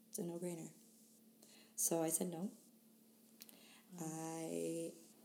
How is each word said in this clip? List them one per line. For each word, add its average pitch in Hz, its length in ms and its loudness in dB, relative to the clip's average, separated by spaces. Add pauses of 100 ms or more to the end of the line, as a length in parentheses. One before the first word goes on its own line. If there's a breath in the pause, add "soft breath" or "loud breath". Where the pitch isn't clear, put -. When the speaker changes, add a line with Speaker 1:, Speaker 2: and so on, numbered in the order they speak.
(100)
Speaker 1:
It's - 100 -4
a - 20 2
no-brainer." 170 460 -2 (1040 loud breath)
So - 280 6
I 165 80 6
said 180 200 4
no. 170 200 0 (1500 loud breath)
Speaker 2:
Wow. 160 80 -2
Speaker 1:
I 165 840 0 (320)